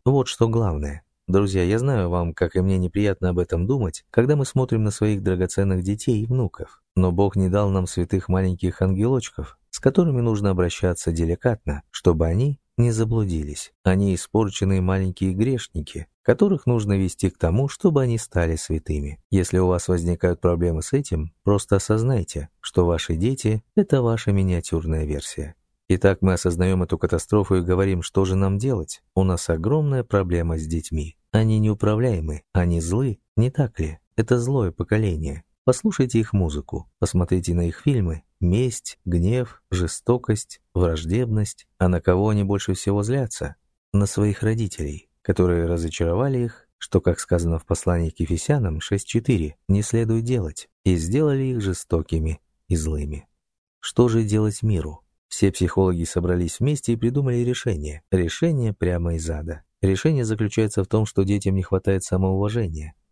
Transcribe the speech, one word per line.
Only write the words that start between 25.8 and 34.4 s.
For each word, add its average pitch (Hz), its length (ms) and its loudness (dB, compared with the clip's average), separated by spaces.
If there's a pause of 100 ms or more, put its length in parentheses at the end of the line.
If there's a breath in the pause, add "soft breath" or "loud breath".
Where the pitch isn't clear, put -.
Итак, 92 320 4
мы 95 120 2
осознаём 90 500 0
эту 87 160 -2
катастрофу 95 580 0
и 90 60 2
говорим, 92 400 0
что - 220 0
же 92 100 0
нам 98 240 2
делать? 113 440 -4 (120)
У 95 80 2
нас 92 260 0
огромная 127 540 0
проблема 87 560 0
с 78 80 -4
детьми. 78 500 -6 (140)
Они 110 300 2
неуправляемы, 107 800 0 (100)
они 87 280 2
злы, 104 400 -2 (160)
не 120 140 2
так 131 280 -2
ли? 78 220 -6 (160)
Это 117 220 2
злое 120 340 0